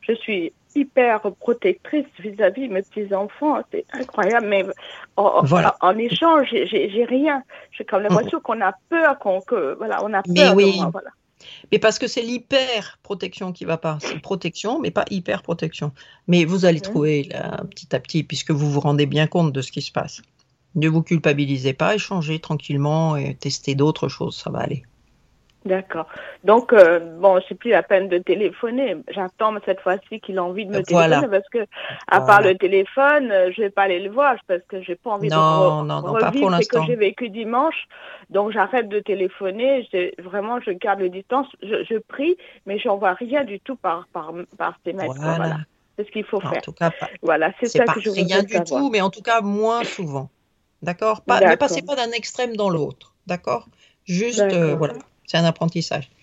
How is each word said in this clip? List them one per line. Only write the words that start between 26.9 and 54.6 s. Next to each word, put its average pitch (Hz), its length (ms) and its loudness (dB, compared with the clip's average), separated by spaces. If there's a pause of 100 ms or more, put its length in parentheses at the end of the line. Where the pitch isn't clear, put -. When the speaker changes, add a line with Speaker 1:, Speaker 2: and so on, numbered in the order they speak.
Speaker 1:
bon, 185 300 6
c'est 190 80 -10
plus 240 140 -4
la 175 120 4
peine 196 260 0
de 180 100 0
téléphoner. 208 800 -2 (140)
J'attends 202 400 -4 (120)
cette 190 160 -2
fois-ci 196 400 -6
qu'il 190 180 -6
a 180 60 -2
envie 185 200 -6
de 190 60 -10
me 196 200 -2
Speaker 2:
Voilà. 165 320 4
Speaker 1:
téléphoner 202 180 0
parce - 80 -18
que, 226 200 -4 (380)
à 190 140 4
part 214 160 8
Speaker 2:
Voilà. 196 160 8
Speaker 1:
le 185 60 2
téléphone, 233 720 2
euh, 185 240 4
je 226 60 -2
vais 202 80 0
pas 202 120 0
aller 185 160 2
le 196 140 -6
voir 262 240 2 (100)
parce 180 220 -2
que 190 140 -10
j'ai 180 120 -8
pas 220 160 -10
envie 202 180 -2
de 156 60 0
Speaker 2:
Non, 156 60 4 (420)
Speaker 1:
re-, 151 40 -4
Speaker 2:
non, 151 160 -4
non, - 100 -6
pas - 180 2
pour 277 120 0
Speaker 1:
revivre 180 200 4
ce - 60 0
que 247 80 0
Speaker 2:
l'instant. 160 100 2
Speaker 1:
j'ai 240 80 0
vécu 214 360 -2
dimanche. 233 440 -2 (560)
Donc, 208 220 0
j'arrête 214 360 0
de 208 120 -2
téléphoner. 202 920 -2
Je, 180 300 -4
vraiment, 208 380 -6
je 233 100 -8
garde 196 300 -2
les 185 100 -2
distances. 247 380 -4 (140)
Je, 208 280 -4
je 220 80 -2
prie, 320 380 -2 (300)
mais 202 120 -6
j'envoie 202 360 0
rien 247 280 -4
du 202 160 -8
tout 262 160 -10
par, 175 380 -6
par, 160 200 -12 (260)
par 170 260 -6
ces 170 80 -6
mails, 190 160 -6
quoi. 131 80 -8
Speaker 2:
Voilà. 160 200 -4
Speaker 1:
Voilà. 160 220 -4 (400)
C'est 208 80 -6
ce - 60 -20
qu'il 214 120 -6
faut - 120 -6
Speaker 2:
En 196 120 -4
Speaker 1:
faire. - 140 -4
Speaker 2:
tout 165 100 -16
cas, 165 180 -2
pas, - 180 -10 (140)
Speaker 1:
Voilà, 160 360 2
c'est 247 80 -2
Speaker 2:
c'est 220 120 0
Speaker 1:
ça 247 80 6
Speaker 2:
pas - 80 2
Speaker 1:
que 220 80 -4
je 220 80 -2
Speaker 2:
rien 190 120 0
Speaker 1:
voudrais 190 220 2
Speaker 2:
du 202 80 -8
Speaker 1:
savoir. 170 300 0
Speaker 2:
tout, 277 80 0
mais 214 100 2
en 190 100 0
tout 196 120 -20
cas, 233 180 2
moins 214 420 0
souvent. 139 480 -8 (520)
D'accord ? 214 400 -2
Pas, 240 140 2
ne 196 100 6
Speaker 1:
D'accord. 165 120 6
Speaker 2:
passez 190 240 0
pas 285 140 -6
d'un 233 160 -4
extrême 233 420 -6
dans 202 140 0
l'autre. 156 460 -4 (120)
D'accord ? 180 420 -6 (360)
Juste, 214 340 -2
euh, 202 100 4
Speaker 1:
D'accord. 165 300 2